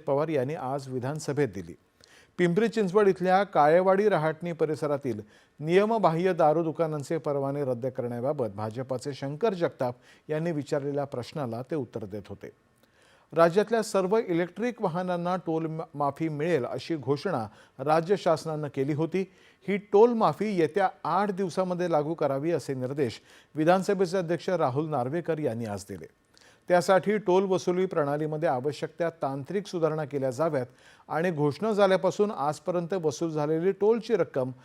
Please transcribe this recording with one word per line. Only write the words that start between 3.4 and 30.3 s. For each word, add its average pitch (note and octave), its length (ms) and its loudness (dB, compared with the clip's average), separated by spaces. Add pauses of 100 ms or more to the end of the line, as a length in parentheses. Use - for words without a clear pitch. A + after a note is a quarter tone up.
काळेवाडी F#3 640 4
रहाटणी D#3+ 420 0
परिसरातील D3 680 -2 (380)
नियमबाह्य F#3 760 4
दारू D#3+ 300 4
दुकानांचे D#3 540 -2
परवाने C#3+ 460 -2
रद्द B2+ 220 -2
करण्याबाबत B2 720 -4
भाजपाचे B2+ 580 -6
शंकर D3 400 -2
जगताप C#3 420 -2 (340)
यांनी D#3+ 220 -2
विचारलेल्या C#3+ 540 -4
प्रश्नाला A#2+ 560 -6
ते E3 140 -8
उत्तर A2 300 -8
देत G2+ 240 -10
होते. - 420 -18 (640)
राज्यातल्या G3+ 480 4
सर्व G3 360 0
इलेक्ट्रिक G3+ 640 -2
वाहनांना F3+ 540 -2
टोल E3 300 -2
मा-, D#3+ 200 -8 (100)
माफी C#3+ 340 -2
मिळेल, D3 360 0
अशी C3 300 -6
घोषणा C#3+ 520 -2 (320)
राज्य D#3+ 380 2
शासनानं D3+ 500 0
केली C#3 260 -2
होती. E3+ 380 -2 (360)
ही G3 100 0
टोल G#3+ 360 6
माफी G#3 440 0
येत्या F3 320 4 (140)
आठ F#3+ 280 0
दिवसामध्ये F3+ 600 -2
लागू D3+ 220 2
करावी, D3 380 0
असे C#3+ 220 -2
निर्देश B2+ 480 -2 (340)
विधानसभेचे F3+ 640 2
अध्यक्ष E3+ 320 -4
राहुल D#3 400 0
नार्वेकर D3 500 -2
यांनी A#2 260 -4
आज G2+ 240 -8
दिले. F#2 160 -12 (640)
त्यासाठी F#3 500 4
टोल F#3+ 260 4
वसुली F#3 420 0
प्रणालीमध्ये D3+ 640 -2
आवश्यक C#3 400 -2 (100)
त्या E3+ 100 -2
तांत्रिक D3 580 -6
सुधारणा D#3 380 -2
केल्या C3+ 240 -2
जाव्यात C#3 360 0 (440)